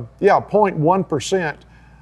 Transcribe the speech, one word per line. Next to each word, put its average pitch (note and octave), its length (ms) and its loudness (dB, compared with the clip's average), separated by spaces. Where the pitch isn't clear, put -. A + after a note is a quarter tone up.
yeah, F3 200 4
point F#3+ 360 0
one E3+ 280 2
percent, E3 640 -4